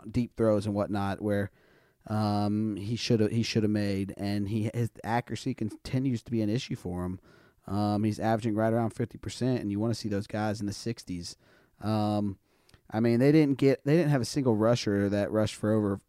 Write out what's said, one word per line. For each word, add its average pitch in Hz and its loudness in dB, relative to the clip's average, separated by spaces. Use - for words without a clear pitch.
deep 120 -2
throws 107 4
and 104 -2
whatnot, 98 -2
where, 101 0
um, 104 0
he 101 -6
shoulda, 107 2
he 113 0
shoulda 107 0
made. 101 0
And 101 -4
he, 107 -2
his 117 -2
accuracy 120 -4
continues 127 -4
to - -10
be 113 0
an 104 0
issue 117 -4
for 90 -6
him. 92 -6
Um, 104 0
he's 107 0
averaging 110 0
right 110 2
around 117 0
fifty - -6
percent, 120 -4
and 101 -4
you 101 -2
wanna 117 0
see 110 -6
those 101 -4
guys 107 -4
in 101 -6
the 98 -6
sixties. 90 -10
Um, 104 0
I 110 -2
mean, 117 4
they 139 6
didn't 147 6
get, 135 4
they 143 4
didn't 156 4
have 139 4
a 113 -2
single 127 2
rusher 107 2
that 101 0
rushed 107 0
for 107 0
over 104 0